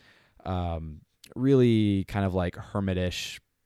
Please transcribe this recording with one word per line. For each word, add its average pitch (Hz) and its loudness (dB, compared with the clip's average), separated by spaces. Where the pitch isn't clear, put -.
um, 82 -6
really 113 4
kind 101 -2
of, 92 -2
like, 87 -2
hermitish 92 -4